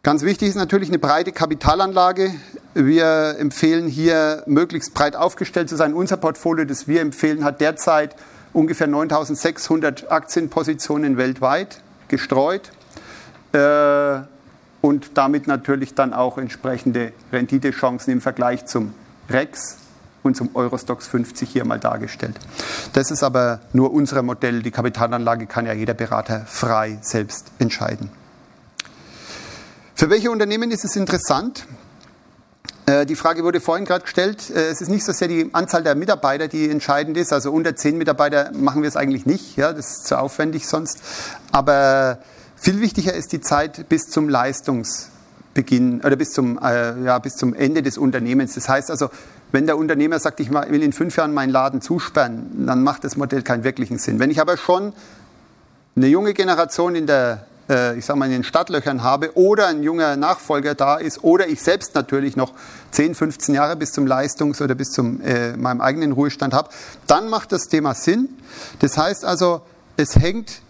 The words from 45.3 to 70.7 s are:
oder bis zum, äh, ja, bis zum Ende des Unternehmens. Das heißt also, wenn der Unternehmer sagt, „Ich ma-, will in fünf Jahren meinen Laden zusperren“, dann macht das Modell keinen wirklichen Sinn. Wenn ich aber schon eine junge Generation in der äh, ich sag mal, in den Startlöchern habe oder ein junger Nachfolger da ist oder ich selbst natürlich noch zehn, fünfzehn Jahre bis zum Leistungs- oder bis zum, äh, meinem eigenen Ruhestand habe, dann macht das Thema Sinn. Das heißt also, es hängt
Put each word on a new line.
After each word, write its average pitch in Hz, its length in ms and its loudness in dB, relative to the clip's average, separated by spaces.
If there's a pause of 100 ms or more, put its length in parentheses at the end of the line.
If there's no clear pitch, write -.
oder 139 160 4
bis 147 140 -4
zum, 120 280 0
äh, 120 460 -2
ja, 123 160 2
bis 131 160 -10
zum 123 180 0
Ende 151 260 2
des 135 160 -2
Unternehmens. 127 580 0
Das - 140 -6
heißt 135 220 0
also, 143 200 -2 (420)
wenn 139 140 4
der 156 120 2
Unternehmer 156 400 2
sagt, 156 220 -2
„Ich 123 100 -4
ma-, 143 180 0
will 147 140 2
in 147 100 2
fünf 170 240 -2
Jahren 151 160 2
meinen 139 180 0
Laden 131 300 2
zusperren“, 127 840 -2
dann 127 160 2
macht 139 220 0
das 139 120 -6
Modell 139 260 -2
keinen 120 200 0
wirklichen 120 360 -2
Sinn. 113 200 -2
Wenn 135 140 2
ich 156 80 2
aber 175 160 2
schon 208 360 0 (1000)
eine 131 140 4
junge 196 260 4
Generation 175 600 0
in 160 100 -2
der 123 400 2 (220)
äh, 123 300 2
ich 113 60 -10
sag 143 120 -2
mal, 139 100 0
in 131 60 -2
den 127 120 -2
Startlöchern 151 580 -2
habe 139 340 0
oder 202 320 4
ein 156 140 -2
junger 156 340 0
Nachfolger 147 580 0
da 143 220 2
ist 160 280 -8
oder 175 240 6
ich 156 140 -4
selbst 190 320 0
natürlich 139 420 -2
noch 131 160 0 (380)
zehn, 156 240 2
fünfzehn 151 400 -2
Jahre 147 220 2
bis 151 160 -6
zum 143 140 0
Leistungs- 143 560 0
oder 131 120 0
bis 131 160 -6
zum, 123 320 -2
äh, 120 340 -2
meinem 123 240 -2
eigenen 147 320 0
Ruhestand 139 420 0
habe, 147 140 2 (380)
dann 220 220 4
macht 220 240 -2
das - 160 -2
Thema 151 260 0
Sinn. 226 340 2 (520)
Das 143 160 2
heißt 180 280 0
also, 175 380 0 (340)
es 151 200 2
hängt 208 540 2